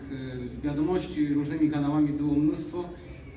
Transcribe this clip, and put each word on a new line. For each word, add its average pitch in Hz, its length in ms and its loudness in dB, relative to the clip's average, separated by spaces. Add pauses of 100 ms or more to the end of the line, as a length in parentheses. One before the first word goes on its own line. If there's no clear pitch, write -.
(640)
e, 147 40 -2
wiadomości 151 640 0
różnymi 147 420 2
kanałami 147 380 4
było 143 260 2
mnóstwo 160 540 0 (480)